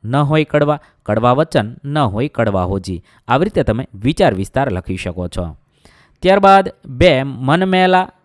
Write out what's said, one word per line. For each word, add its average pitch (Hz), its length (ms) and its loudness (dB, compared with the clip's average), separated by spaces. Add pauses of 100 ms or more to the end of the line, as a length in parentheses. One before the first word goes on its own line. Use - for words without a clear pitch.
ન 113 120 -4
હોય 147 280 2
કડવા, 147 360 0 (260)
કડવા 110 280 2
વચન 131 420 -2 (100)
ન 143 120 -6
હોય 120 300 -2
કડવા 104 360 -2
હોજી. 95 400 -6 (240)
આવી 131 160 2
રીતે 185 200 -2
તમે 117 320 -2
વિચાર 127 380 0
વિસ્તાર 110 380 -4
લખી 92 260 -6
શકો 90 300 -8
છો. 82 280 -8 (680)
ત્યારબાદ 196 500 4 (120)
બે, 135 380 2
મન 139 420 0
મેલા 185 420 2 (160)